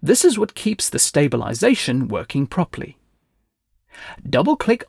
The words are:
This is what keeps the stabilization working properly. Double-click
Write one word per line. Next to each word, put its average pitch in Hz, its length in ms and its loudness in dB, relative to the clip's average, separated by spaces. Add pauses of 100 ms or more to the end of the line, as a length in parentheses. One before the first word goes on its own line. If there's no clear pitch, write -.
This 202 220 4
is 262 140 4
what 208 160 -4
keeps - 340 -4
the - 100 -4
stabilization 127 1080 0
working 131 380 -4
properly. - 500 -6 (1300)
Double-click 226 600 2